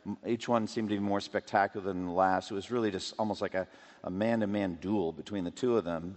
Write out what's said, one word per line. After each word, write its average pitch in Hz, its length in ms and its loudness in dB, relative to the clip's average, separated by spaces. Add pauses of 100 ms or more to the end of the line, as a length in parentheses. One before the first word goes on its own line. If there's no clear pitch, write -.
M-, 101 180 -6
each 113 240 -2
one 113 200 2
seemed 110 220 -2
to 104 40 0
be 101 60 0
more 101 200 2
spectacular 101 640 0
than 92 220 -2
the 87 60 -4
last. 92 360 4
It 110 60 -6
was 98 160 -6
really 113 220 2
just 90 260 -4
almost 104 240 0
like 95 120 -2
a, 92 120 0 (380)
a - 60 -4
man-to-man 101 720 0
duel 92 300 0
between 95 320 -6
the 85 80 -2
two 120 260 2
of 101 60 4
them, 85 340 -4